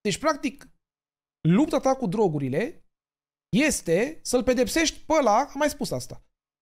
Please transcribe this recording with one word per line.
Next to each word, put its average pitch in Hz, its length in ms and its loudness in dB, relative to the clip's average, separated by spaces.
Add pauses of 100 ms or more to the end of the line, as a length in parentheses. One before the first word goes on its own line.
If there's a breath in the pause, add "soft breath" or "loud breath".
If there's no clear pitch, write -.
Deci, 190 180 -4
practic, 294 500 -4 (800)
lupta 269 320 4
ta - 160 2
cu 247 100 -4
drogurile 160 800 -2 (720)
este 254 640 0
să-l 247 200 0
pedepsești 254 640 0
pe - 80 -2
ăla, 233 260 4
am 277 160 -2
mai 285 160 0
spus 254 200 -8
asta, - 360 -10 (360)